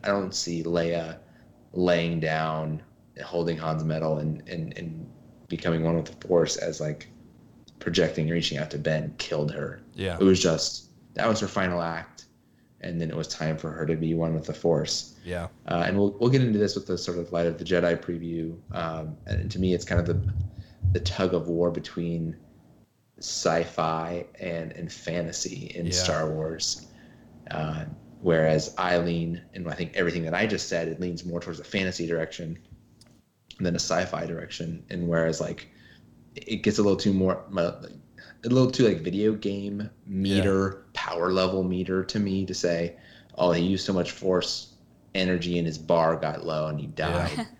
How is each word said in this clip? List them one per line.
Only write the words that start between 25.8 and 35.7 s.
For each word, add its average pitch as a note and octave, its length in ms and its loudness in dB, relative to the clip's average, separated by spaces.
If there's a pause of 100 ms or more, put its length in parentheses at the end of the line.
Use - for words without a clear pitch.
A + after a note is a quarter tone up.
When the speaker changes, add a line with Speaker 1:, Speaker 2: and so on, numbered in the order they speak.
Speaker 2:
Yeah. F2 40 -2
Speaker 1:
Star F2+ 380 0
Wars. D#2 580 -4 (600)
Uh, D#2 360 -4 (360)
whereas D#2+ 560 4
I F2+ 200 2
lean, E2+ 440 0 (120)
and F2 160 -8
I D#2+ 40 -4
think E2+ 220 -6
everything F2 280 0
that D#2+ 100 -4
I F#2+ 120 2
just G#2 240 -2
said, E2 180 0
it D#2+ 120 -6
leans F2 260 -4
more E2+ 140 -4
towards E2+ 200 -8
a - 40 -14
fantasy F#2 440 -2
direction E2 520 -4 (1000)
than F2 160 0
a F2+ 40 0
sci-fi F2 460 -2
direction. E2 640 -8
And F2 180 -4
whereas, E2 340 2
like, - 260 -8 (680)